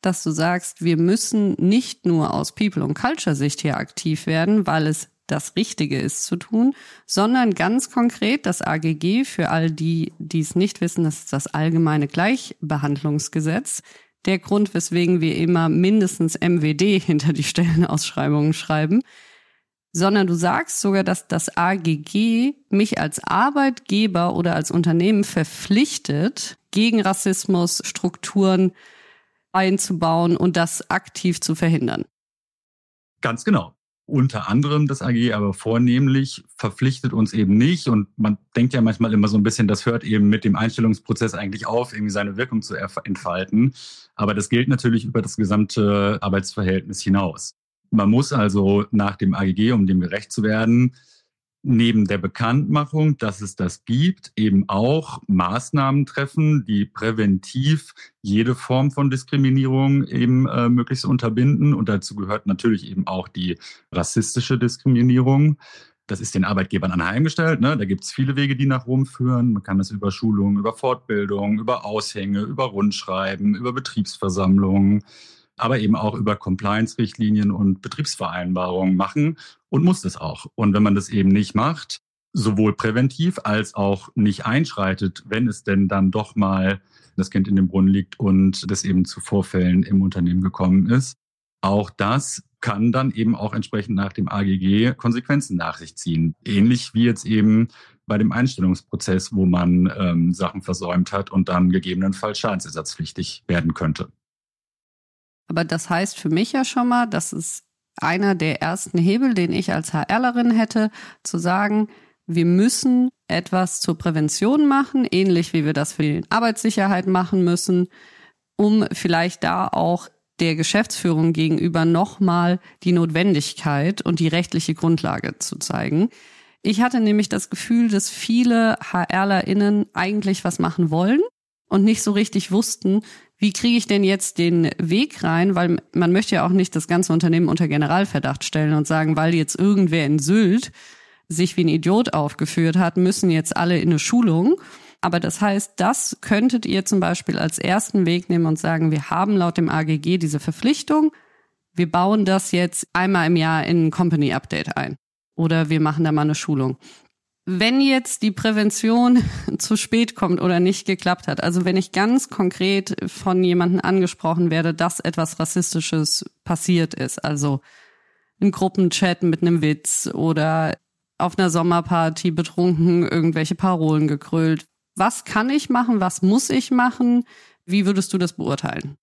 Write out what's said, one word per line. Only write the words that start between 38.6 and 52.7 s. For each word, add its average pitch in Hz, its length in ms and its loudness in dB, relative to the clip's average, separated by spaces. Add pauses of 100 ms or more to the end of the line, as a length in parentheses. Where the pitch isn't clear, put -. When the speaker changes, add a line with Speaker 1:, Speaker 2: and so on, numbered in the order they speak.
Speaker 2:
ja 131 80 0
manchmal 110 320 2
immer 104 140 4
so 104 100 2
ein 104 60 4
bisschen, 110 240 2
das 101 180 0
hört 117 200 -2
eben 107 240 4
mit 107 160 2
dem 101 100 2
Einstellungsprozess 110 800 0
eigentlich 104 320 -8
auf, 120 260 -4
irgendwie 107 200 -4
seine 101 240 -4
Wirkung 117 260 -4
zu - 140 -10
erf-, - 260 -8
entfalten. 98 720 -2 (400)
Aber 104 180 -2
das 101 160 -4
gilt 123 200 0
natürlich 120 360 0
über 123 180 -2
das - 140 -8
gesamte 101 840 0
Arbeitsverhältnis 95 800 -2
hinaus. 98 560 -2 (340)
Man 101 180 4
muss 120 240 2
also 101 600 2
nach 101 240 0
dem 95 180 0
A 98 100 -2
G 95 100 0
G, 107 180 2
um 101 160 4
dem 92 100 4
gerecht 90 320 -4
zu 110 140 -4
werden, 113 500 2 (760)
neben 113 360 4
der 101 140 -2
Bekanntmachung, 143 1000 0